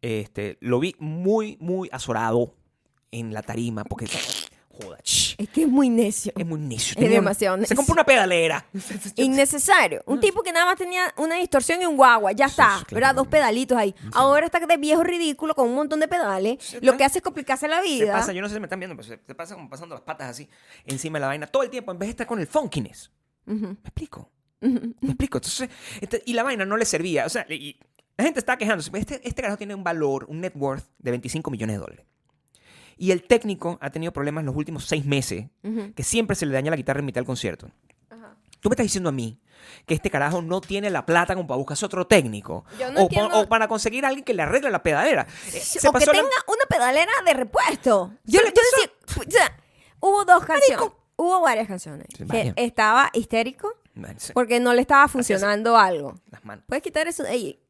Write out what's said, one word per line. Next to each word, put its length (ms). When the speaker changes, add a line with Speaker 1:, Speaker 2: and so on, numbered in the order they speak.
Speaker 1:
este, 600
lo 180
vi 200
muy, 600
muy 320
azorado 640
en 220
la 80
tarima, 420
porque, 240
joda, 300
ch-, 380
Speaker 2:
Es 120
que 140
es 40
muy 220
necio. 460
Speaker 1:
es 100
muy 140
necio. 320
Speaker 2:
Es 60
Speaker 1:
Tenía 120
un-, 60
Speaker 2:
demasiado 320
Speaker 1:
se 40
Speaker 2:
necio. 140
Speaker 1:
compró 180
una 100
pedalera. 600
<laughs> 240
Speaker 2:
Innecesario. 920
Un 100
Speaker 1:
No. 60
Speaker 2:
tipo 220
que 80
nada 140
más 120
tenía 400
una 180
distorsión 460
y 40
un 120
guagua. 360
Ya 140
Speaker 1:
Sí, 40
Speaker 2:
está, 280
Speaker 1:
sí, 60
claro, 100
Speaker 2:
¿verdad? 200
Dos 120
Speaker 1:
claro. 20
Speaker 2:
pedalitos 320
ahí. 220
Speaker 1:
Sí. 140
Speaker 2:
Ahora 320
está 140
de 180
viejo 260
ridículo 520
con 140
un 60
montón 240
de 80
pedales. 520
Speaker 1:
Sí, 220
Speaker 2:
Lo 100
Speaker 1:
está. 60
Speaker 2:
que 80
hace 140
es 40
complicarse 440
la 140
Speaker 1:
Se 20
Speaker 2:
vida. 300
Speaker 1:
pasa, 200
yo 80
no 60
sé 80
si 40
me 60
están 140
viendo, 160
pero 120
se, 180
se 100
pasa 200
como 140
pasando 260
las 80
patas 260
así 180
encima 320
de 40
la 60
vaina 200
todo 160
el 60
tiempo, 220
en 80
vez 80
de 40
estar 160
con 120
el 80
funkiness. 640
Speaker 2:
Ujú. 100
Speaker 1:
¿Me 40
explico? 440
Speaker 2:
Ujú. 400
Speaker 1:
¿Me 80
explico? 280
Entonces, 320
este, 240
y 80
la 100
vaina 220
no 120
le 80
servía. 400
O 40
sea, 200
y 300
la 80
gente 140
estaba 180
quejándose. 380
Este, 200
este 140
carajo 160
tiene 180
un 80
valor, 460
un 120
net 140
worth 300
de 120
veinticinco 400
millones 240
de 40
dólares. 260
Y 140
el 120
técnico 580
ha 80
tenido 240
problemas 320
los 100
últimos 300
seis 200
meses, 420
Speaker 2:
Ujú. 300
Speaker 1:
que 100
siempre 300
se 120
le 80
daña 180
la 60
guitarra 240
en 40
mitad 140
del 60
concierto. 440
Speaker 2:
Ajá. 280
Speaker 1:
Tú 80
me 40
estás 120
diciendo 240
a 20
mí 260
que 100
este 140
carajo 320
no 200
tiene 280
la 160
plata 300
como 100
para 120
buscarse 280
otro 220
técnico. 560
Speaker 2:
Yo 120
no 120
Speaker 1:
O 60
pa-, 60
Speaker 2:
entiendo. 260
Speaker 1:
o 80
para 180
conseguir 380
a 20
alguien 160
que 100
le 100
arregle 280
la 100
pedalera. 460
Eh, 120
se 200
Speaker 2:
O 120
que 80
Speaker 1:
pasó 140
la 80
Speaker 2:
tenga 80
una 220
pedalera 420
de 80
repuesto. 800
Yo, 160
Speaker 1:
Se 80
Speaker 2:
yo 60
Speaker 1:
pasó 720
Speaker 2:
decía, 20
o 40
sea, 260
hubo 240
dos 220
canciones. 340
Speaker 1:
Marico. 220
Speaker 2:
Hubo 240
varias 260
canciones. 440
Speaker 1:
Sí, 80
Speaker 2:
Que 60
Speaker 1:
vaya. 300
Speaker 2:
estaba 580
histérico 600
Speaker 1:
Vale, 260
sí. 140
Speaker 2:
porque 280
no 120
le 80
estaba 220
Speaker 1:
Hacía 160
así. 140
Speaker 2:
funcionando 440
algo. 380
Speaker 1:
Las 140
manos. 200
Speaker 2:
¿Puedes 160
quitar 280
eso? 160
Ey. 340